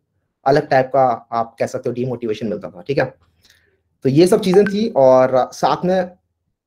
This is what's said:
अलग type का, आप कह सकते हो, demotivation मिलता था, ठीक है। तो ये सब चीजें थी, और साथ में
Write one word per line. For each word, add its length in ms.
अलग 220
type 200
का, 440
आप 280
कह 60
सकते 240
हो, 40
demotivation 540
मिलता 220
था, 120
ठीक 160
है। 160
तो 60
ये 180
सब 140
चीजें 240
थी, 240
और 640
साथ 320
में 260